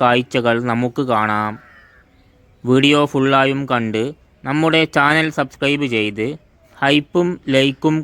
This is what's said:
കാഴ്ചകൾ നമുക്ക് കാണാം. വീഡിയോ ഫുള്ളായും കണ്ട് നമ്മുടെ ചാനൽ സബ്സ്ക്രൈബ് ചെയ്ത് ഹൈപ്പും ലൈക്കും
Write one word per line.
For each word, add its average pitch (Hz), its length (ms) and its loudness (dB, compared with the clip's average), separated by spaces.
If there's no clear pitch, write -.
കാഴ്ചകൾ 123 540 0
നമുക്ക് 120 400 -2
കാണാം. 107 420 -2
വീഡിയോ 143 320 4
ഫുള്ളായും 135 480 2
കണ്ട് 113 300 -2
നമ്മുടെ 160 320 2
ചാനൽ 151 300 2
സബ്സ്ക്രൈബ് 143 560 -2
ചെയ്ത് 107 320 -2
ഹൈപ്പും 147 460 2
ലൈക്കും 139 500 0